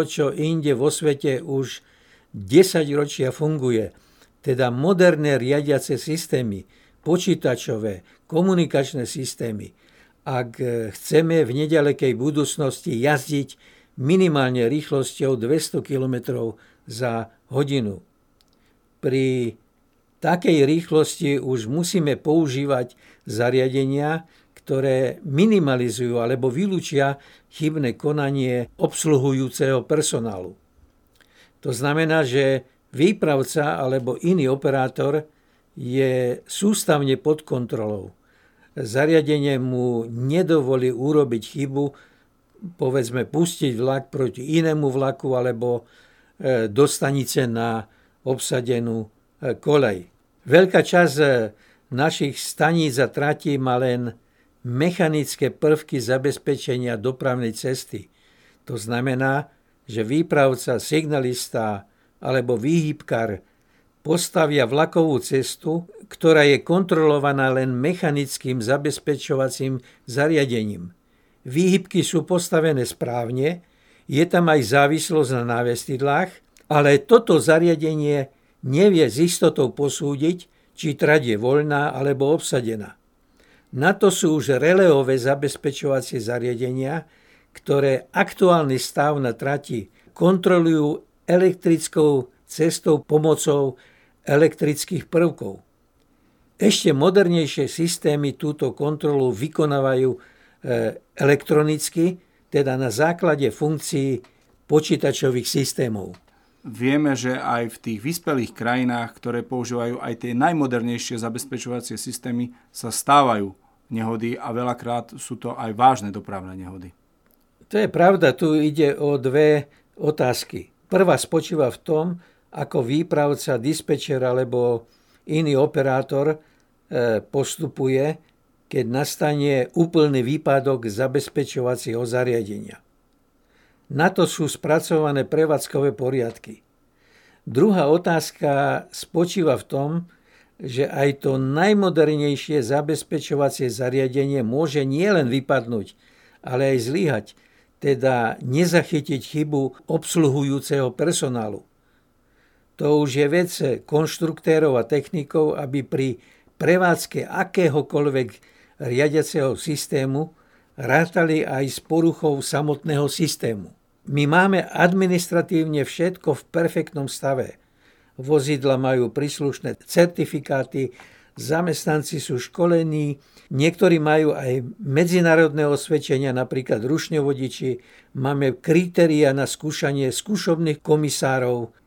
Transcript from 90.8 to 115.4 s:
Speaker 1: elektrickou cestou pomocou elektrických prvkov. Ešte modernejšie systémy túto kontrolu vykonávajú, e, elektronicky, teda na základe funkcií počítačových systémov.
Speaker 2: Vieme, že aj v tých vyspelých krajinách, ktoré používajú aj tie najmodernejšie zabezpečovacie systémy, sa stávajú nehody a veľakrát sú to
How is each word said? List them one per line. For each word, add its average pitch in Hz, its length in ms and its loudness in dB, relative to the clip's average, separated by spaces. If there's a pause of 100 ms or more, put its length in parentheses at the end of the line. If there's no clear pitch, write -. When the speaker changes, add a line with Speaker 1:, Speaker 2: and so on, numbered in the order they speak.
Speaker 1:
elektrickou 165 1040 2 (160)
cestou 160 560 0
pomocou 147 720 2 (480)
elektrických 151 880 0
prvkov. 147 540 -2 (920)
Ešte 196 380 4
modernejšie 170 720 2
systémy 147 720 -2
túto 147 380 -4
kontrolu 143 580 -2
vykonávajú, 135 800 0
e, 120 60 -12 (960)
elektronicky, 151 1040 2 (280)
teda 135 280 0
na 131 120 -2
základe 151 600 0
funkcií 143 720 -4 (460)
počítačových 143 800 0
systémov. 110 680 -4 (500)
Speaker 2:
Vieme, 135 480 0
že 127 240 -4
aj 117 400 -4
v - 0 -
tých 110 240 -8
vyspelých 143 480 -4
krajinách, 120 720 -2
ktoré 120 240 -6
používajú 120 560 -6
aj 123 240 -8
tie 123 80 -6
najmodernejšie 123 880 -2
zabezpečovacie 120 720 -8
systémy, 120 560 -6 (240)
sa 117 160 -10
stávajú 113 640 2 (400)
nehody 113 400 -4
a 123 160 -10
veľakrát 120 640 -6
sú 127 240 -12
to 120 160 -10